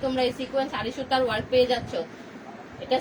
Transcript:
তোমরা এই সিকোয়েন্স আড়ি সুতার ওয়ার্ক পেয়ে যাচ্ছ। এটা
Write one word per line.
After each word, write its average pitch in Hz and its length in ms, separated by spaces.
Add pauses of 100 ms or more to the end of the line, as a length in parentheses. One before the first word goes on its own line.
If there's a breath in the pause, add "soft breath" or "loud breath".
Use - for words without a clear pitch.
তোমরা 262 220
এই 254 120
সিকোয়েন্স 269 400
আড়ি 220 180
সুতার 262 280
ওয়ার্ক 220 260
পেয়ে 254 200
যাচ্ছ। 240 200 (920 loud breath)
এটা 254 180